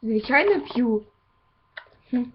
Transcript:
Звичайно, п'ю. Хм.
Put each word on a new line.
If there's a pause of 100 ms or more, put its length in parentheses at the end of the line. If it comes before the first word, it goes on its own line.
Звичайно,
п'ю. (1040)
Хм. (120)